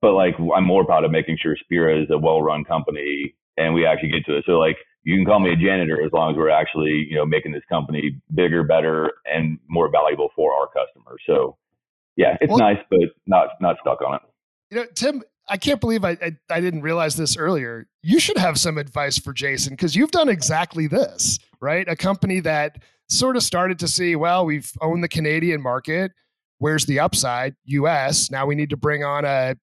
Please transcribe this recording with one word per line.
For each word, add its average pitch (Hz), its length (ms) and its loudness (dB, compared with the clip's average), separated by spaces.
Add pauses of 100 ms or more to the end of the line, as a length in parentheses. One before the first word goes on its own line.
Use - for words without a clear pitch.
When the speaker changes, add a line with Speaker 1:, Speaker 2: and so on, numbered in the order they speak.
Speaker 1:
But, 107 120 6
like, 92 220 4 (200)
I'm 92 100 4
more 92 200 4
proud 80 180 4
of 80 80 2
making 80 300 0
sure 76 140 -2
Spira 80 460 0
is 76 100 -4
a 78 60 2
well-run 78 460 2
company 73 720 -4 (240)
and 82 160 0
we 82 140 4
actually 78 220 0
get 82 160 -4
to 73 120 0
it. 73 80 -2
So, 85 140 4
like, 80 160 2 (280)
you 82 120 0
can 95 100 4
call 104 140 4
me 92 120 2
a 85 40 2
janitor 82 500 0
as 76 60 -4
long 80 200 0
as 73 60 -2
we're 78 120 2
actually, 78 600 0
you 78 60 -6
know, 76 100 0
making 78 280 -2
this 73 160 -10
company 76 500 -4 (140)
bigger, 85 300 2
better, 78 500 0 (120)
and 78 320 -2 (100)
more 82 220 0
valuable 76 460 2
for 76 180 2
our 69 140 0
customers. 62 580 -8
So, 67 320 0 (600)
yeah, - 240 4
it's 151 80 2
Speaker 2:
Well, 214 100 4
Speaker 1:
nice, 104 180 4 (120)
but 92 100 4 (260)
not, 92 240 4 (120)
not 85 200 0
stuck 64 200 -2
on 67 140 -4
it. - 60 -8 (480)
Speaker 2:
You 208 80 -6
know, 233 160 -4
Tim, 262 300 -4 (240)
I 202 100 -4
can't 277 220 0
believe 226 240 0
I, 180 80 0 (100)
I, 170 140 -6 (140)
I 170 100 -2
didn't 170 220 -2
realize 156 340 -2
this 156 220 -2
earlier. 127 500 -2 (160)
You 208 160 4
should - 180 0
have 175 200 0
some 156 200 -2
advice 143 400 -4
for - 140 -8
Jason, 135 460 -4
'cause 160 180 -2
you've 277 160 2
done 320 180 2
exactly 160 580 -2
this, - 520 -2 (220)
right? 165 260 -2
A 165 80 -4
company 190 460 0
that 151 420 -2 (240)
sort 254 300 0
of 233 60 0
started 180 360 -2
to 170 80 -4
see, 170 280 0
"Well, 175 300 2
we've 151 260 -4 (100)
owned 165 220 -2
the 170 40 -4
Canadian 160 540 0
market. 156 500 -4 (460)
Where's 151 280 0
the 139 140 0
upside? 131 560 -2 (100)
U 143 220 0
S. 143 420 0
Now 135 160 -4
we 147 100 0
need 147 160 -2
to 151 60 -6
bring 147 260 -2
on 143 200 -2
a 131 400 0